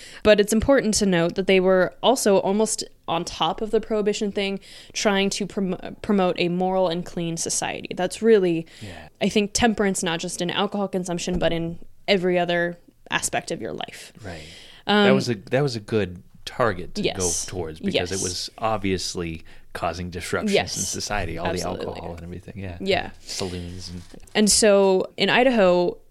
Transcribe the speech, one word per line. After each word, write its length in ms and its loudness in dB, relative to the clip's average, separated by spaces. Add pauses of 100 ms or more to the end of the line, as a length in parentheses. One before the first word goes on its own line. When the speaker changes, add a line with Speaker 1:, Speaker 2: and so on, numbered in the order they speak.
(240)
Speaker 1:
But 160 8
it's 140 2
important 420 4
to 100 2
note 300 2
that 120 -2
they 120 6
were 420 4
also 380 4
almost 440 0 (240)
on 180 -2
top 360 -2
of 100 -4
the 80 2
prohibition 520 -2
thing, 280 -4 (340)
trying 380 2
to 140 -4
prom-, 560 -6
promote 380 2
a 100 2
moral 400 0
and 160 -4
clean 320 -6
society. 580 -6
That's 260 -4
really, 440 4 (160)
Speaker 2:
Yeah. 260 -14 (140)
Speaker 1:
I 80 2
think, 240 0
temperance, 500 2
not 160 -2
just 220 -8
in 80 -2
alcohol 380 -2
consumption, 520 -4
but 140 2
in 260 -4 (280)
every 320 2
other 380 -2 (340)
aspect 400 -2
of 100 -8
your 120 -8
life. 400 -14 (100)
Speaker 2:
Right. 180 -12 (460)
Speaker 1:
Um, 180 4
Speaker 2:
That 100 6
was 140 0
a, 60 0
that 260 0
was 140 0
a 40 -6
good 420 -2 (240)
target 500 -2
to 80 -2
Speaker 1:
Yes. 420 -2
Speaker 2:
go 60 -10
towards 280 -8
because 320 -2
it 40 -2
Speaker 1:
Yes. 80 -4
Speaker 2:
was 340 -6
obviously 840 -2 (300)
causing 360 -4
disruptions 440 -4
Speaker 1:
Yes. 240 0
Speaker 2:
in 60 -4
society, 540 -4
all 100 -6
Speaker 1:
Absolutely. 380 -4
Speaker 2:
the 60 -6
alcohol 240 -10
and 80 -14
everything. 340 -14
Yeah. 220 -10
Speaker 1:
Yeah. 300 -2 (100)
Speaker 2:
Saloons 720 -8
and 120 -12 (320)
Speaker 1:
And 180 4
so 680 4
in 120 0
Idaho 680 4 (140)